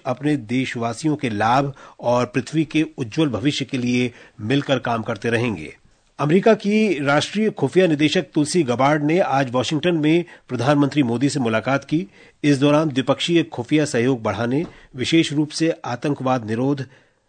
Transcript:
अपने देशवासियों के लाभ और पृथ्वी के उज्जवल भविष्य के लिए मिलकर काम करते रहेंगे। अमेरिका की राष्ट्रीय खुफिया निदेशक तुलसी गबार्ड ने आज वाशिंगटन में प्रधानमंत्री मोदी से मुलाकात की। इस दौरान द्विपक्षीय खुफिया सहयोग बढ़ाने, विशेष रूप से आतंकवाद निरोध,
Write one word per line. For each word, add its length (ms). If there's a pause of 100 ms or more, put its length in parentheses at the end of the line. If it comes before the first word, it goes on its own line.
अपने 320
देशवासियों 760
के 140
लाभ 440 (260)
और 260
पृथ्वी 400
के 200 (120)
उज्जवल 320
भविष्य 360
के 120
लिए 340 (300)
मिलकर 380
काम 220
करते 280
रहेंगे। 460 (440)
अमेरिका 340
की 520
राष्ट्रीय 440
खुफिया 380
निदेशक 340
तुलसी 420
गबार्ड 400
ने 160
आज 320
वाशिंगटन 440
में 300 (240)
प्रधानमंत्री 540
मोदी 260
से 100
मुलाकात 440
की। 240 (360)
इस 140
दौरान 320
द्विपक्षीय 540
खुफिया 420
सहयोग 380
बढ़ाने, 420 (300)
विशेष 380
रूप 160
से 240 (120)
आतंकवाद 600
निरोध, 400 (440)